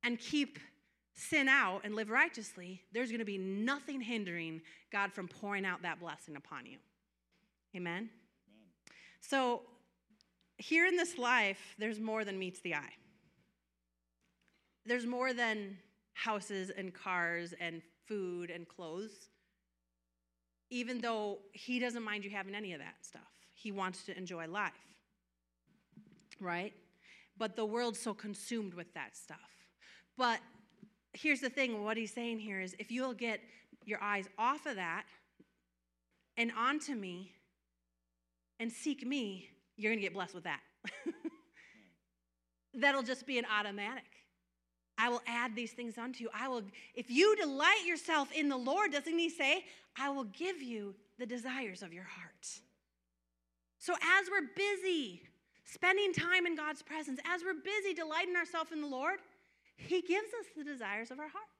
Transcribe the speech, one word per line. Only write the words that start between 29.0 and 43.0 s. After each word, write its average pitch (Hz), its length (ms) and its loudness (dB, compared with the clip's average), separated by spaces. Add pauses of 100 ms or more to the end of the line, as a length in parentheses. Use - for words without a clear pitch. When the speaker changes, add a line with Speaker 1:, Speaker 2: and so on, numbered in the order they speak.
Speaker 1:
stuff. - 220 -16 (800)
But 226 240 6 (720)
here's 294 260 4
the 269 100 2
thing, 240 360 0
what 214 100 2
he's 220 160 -2
saying 233 280 -2
here 208 200 -4
is 185 200 -6
if - 120 -8
you'll 247 220 0
get 220 260 -2 (460)
your 208 180 -4
eyes 202 240 0 (100)
off 262 280 2
of 277 100 -2
that 180 300 -2 (1300)
and 233 220 0
onto 277 380 2
me 185 360 -8 (1300)
and 233 100 -2
seek 247 380 -2
me, 214 420 -2 (280)
you're 214 160 4
gonna 220 80 0
get 180 120 -2
blessed 185 220 -4
with 170 80 -10
that. 156 160 -2 (1040)
<laughs> - 1120 -20
That'll 269 300 6